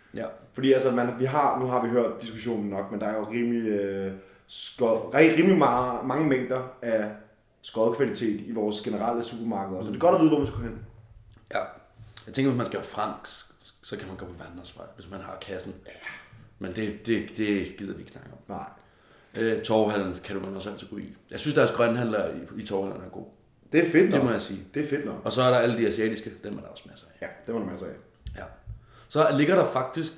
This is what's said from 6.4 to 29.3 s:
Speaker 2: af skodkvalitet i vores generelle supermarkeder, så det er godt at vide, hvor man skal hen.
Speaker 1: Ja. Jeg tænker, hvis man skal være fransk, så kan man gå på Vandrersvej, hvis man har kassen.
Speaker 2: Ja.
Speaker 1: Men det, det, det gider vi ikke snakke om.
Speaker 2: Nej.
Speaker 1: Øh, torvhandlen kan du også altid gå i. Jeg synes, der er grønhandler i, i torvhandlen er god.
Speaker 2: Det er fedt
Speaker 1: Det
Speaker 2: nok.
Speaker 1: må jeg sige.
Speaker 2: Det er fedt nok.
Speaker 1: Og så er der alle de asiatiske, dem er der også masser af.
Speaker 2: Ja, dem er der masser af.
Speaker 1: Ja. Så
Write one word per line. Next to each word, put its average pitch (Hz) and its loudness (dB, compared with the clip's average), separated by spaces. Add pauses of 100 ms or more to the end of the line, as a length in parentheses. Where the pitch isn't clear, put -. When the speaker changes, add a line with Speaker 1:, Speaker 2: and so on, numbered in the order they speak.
Speaker 2:
af 110 0 (520)
skodkvalitet 113 0
i 120 -8
vores 107 -2
generelle 117 -2
supermarkeder, 98 -6
så 104 -6
det 104 -4
er - -6
godt 175 8
at 160 6
vide, 160 8
hvor 147 4
man 139 2
skal 107 -6
hen. 117 -8 (760)
Speaker 1:
Ja. 98 -2 (680)
Jeg 104 -12
tænker, 135 2
hvis 123 0
man 117 -2
skal - -6
være - -10
fransk, - -8 (360)
så - -12
kan 95 -10
man 95 -12
gå 95 -12
på 87 -14 (120)
Vandrersvej, 85 -18 (100)
hvis 90 -18
man 95 -12
har 92 -12
kassen. 95 -10 (120)
Speaker 2:
Ja. - -20 (680)
Speaker 1:
Men 92 -8
det, 107 -6
det, 104 0
det 104 0
gider 98 -8
vi - -14
ikke - -18
snakke - -20
om. - -20 (180)
Speaker 2:
Nej. - -10 (720)
Speaker 1:
Øh, 110 0
torvhandlen 104 2 (100)
kan 101 -6
du 95 -8 (100)
også 98 -8
altid - -14
gå 104 -12
i. - -14 (140)
Jeg - -10
synes, 147 -2
der 139 6
er 117 4
grønhandler 113 2
i, 80 -10
i 107 -10
torvhandlen 95 -4
er 90 -14
god. - -14 (480)
Speaker 2:
Det 160 6
er 165 0
fedt 185 8
Speaker 1:
Det - 4
Speaker 2:
nok. 135 6
Speaker 1:
må 123 4
jeg 101 0
sige. 98 -8 (140)
Speaker 2:
Det 151 -2
er 143 -6
fedt 143 -2
nok. 107 -6 (100)
Speaker 1:
Og 110 -2
så 127 2
er 127 8
der 127 8
alle 117 4
de 113 4
asiatiske, 110 0 (140)
dem 104 -10
er - -12
der - -14
også - -20
masser - -20 (140)
af. 85 -10
Speaker 2:
Ja, - - (200)
dem 117 -4
er 107 -2
der 90 -6
masser 92 -10
af. 73 -10 (440)
Speaker 1:
Ja. 101 -10 (680)
Så 151 4 (100)